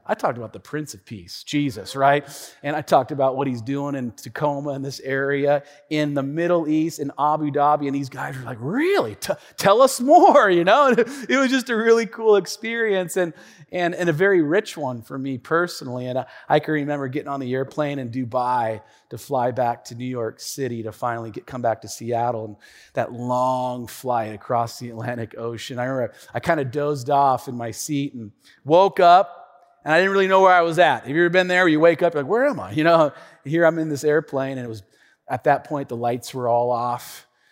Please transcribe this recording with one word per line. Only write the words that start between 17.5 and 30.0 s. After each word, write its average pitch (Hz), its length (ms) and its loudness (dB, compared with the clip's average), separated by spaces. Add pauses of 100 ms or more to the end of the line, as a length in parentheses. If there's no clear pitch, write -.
airplane 139 460 -4
in 123 140 -8
Dubai 123 720 -4 (280)
to 120 80 -14
fly 127 320 -2
back 117 360 -4
to 120 100 -16
New 123 100 -10
York 120 340 -6
City 120 440 -8
to 110 80 -10
finally 117 400 -6
get, - 160 -16
come 123 160 -12
back 110 180 -2
to 107 60 -16
Seattle, 117 580 -4
and 104 100 -14 (380)
that 120 180 -4
long 123 760 -4
flight 117 460 -4
across 117 460 -4
the 120 120 -12
Atlantic 117 460 -8
Ocean. 117 420 -10
I 123 60 -4
remember 127 280 -4 (200)
I 120 80 -4
kinda 160 240 0
dozed 143 440 -4
off 139 380 2
in 123 80 -10
my 117 160 -8
seat 139 420 -6
and 110 180 -14 (340)
woke 180 340 4
up, - 840 4
and 151 80 0
I 165 60 6
didn't 196 120 2